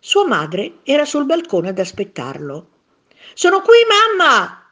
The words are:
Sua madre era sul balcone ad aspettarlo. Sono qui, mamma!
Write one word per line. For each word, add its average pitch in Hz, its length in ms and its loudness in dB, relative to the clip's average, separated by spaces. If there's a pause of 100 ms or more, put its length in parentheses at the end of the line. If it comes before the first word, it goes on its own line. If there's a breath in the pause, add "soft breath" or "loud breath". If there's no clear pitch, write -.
Sua 403 240 0
madre 170 560 -6
era 294 220 -2
sul 294 220 -4
balcone 269 420 -4
ad 190 100 -8
aspettarlo. 147 880 -10 (640 loud breath)
Sono 381 260 0
qui, 453 160 6 (100)
mamma! 370 840 2